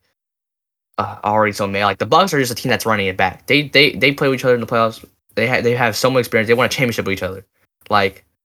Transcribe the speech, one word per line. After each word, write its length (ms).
uh, 240
already 280
so 160
mad. 180
Like, 120
the 80
Bucks 280
are 60
just 120
a 40
team 140
that's 160
running 220
it 100
back. 300
They, 160
they, 300
they 200
play 160
with 100
each 60
other 80
in 80
the 60
playoffs. 360
They 120
ha-, 140
they 140
have 220
so 140
much 100
experience. 260
They 60
won 140
a 20
championship 360
with 80
each 100
other. 220
Like 340